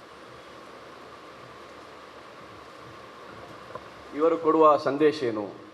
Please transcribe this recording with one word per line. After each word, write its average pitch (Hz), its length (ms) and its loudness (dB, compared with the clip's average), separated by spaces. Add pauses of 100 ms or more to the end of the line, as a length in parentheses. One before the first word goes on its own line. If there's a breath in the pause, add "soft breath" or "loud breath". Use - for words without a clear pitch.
(4000)
ಇವರು 160 220 6
ಕೊಡುವ 156 380 8
ಸಂದೇಶ 143 460 4
ಏನು? 107 260 -2 (260)